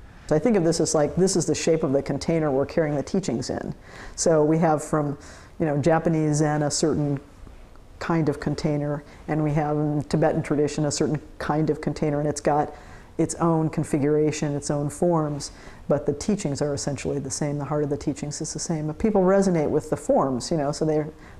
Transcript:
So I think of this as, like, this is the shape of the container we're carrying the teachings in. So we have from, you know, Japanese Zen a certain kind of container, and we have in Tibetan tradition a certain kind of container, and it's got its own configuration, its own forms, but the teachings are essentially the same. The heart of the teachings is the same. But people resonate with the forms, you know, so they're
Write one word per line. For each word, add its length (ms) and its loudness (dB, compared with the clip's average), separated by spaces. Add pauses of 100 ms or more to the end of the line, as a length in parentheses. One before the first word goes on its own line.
(280)
So 80 4
I 20 4
think 180 4
of 80 2
this 160 2
as, 140 0
like, 220 2
this 200 2
is 100 0
the 80 2
shape 280 2
of 100 0
the 100 2
container 480 -2
we're 160 2
carrying 280 0
the 80 0
teachings 480 -2
in. 240 -6 (400)
So 300 4
we 140 4
have 260 2
from, 340 -2 (400)
you 80 0
know, 120 0
Japanese 580 2
Zen 260 2
a 80 0
certain 480 0 (800)
kind 300 0
of 120 -2
container, 600 -2 (260)
and 140 0
we 100 0
have 240 0
in 280 0
Tibetan 380 2
tradition 420 0
a 60 0
certain 300 0 (180)
kind 320 0
of 100 -2
container, 400 -2
and 80 0
it's 120 -4
got 340 0 (440)
its 160 0
own 340 2
configuration, 840 0
its 160 -4
own 180 -2
forms, 640 0 (360)
but 180 2
the 80 2
teachings 480 -2
are 100 0
essentially 460 -4
the 120 -6
same. 280 -2
The 60 -4
heart 200 0
of 60 -2
the 60 0
teachings 440 -4
is 140 -6
the 40 -8
same. 280 -2
But 120 -6
people 240 4
resonate 460 4
with 220 0
the 60 0
forms, 540 0
you 60 0
know, 160 0
so 140 -2
they're 240 0 (300)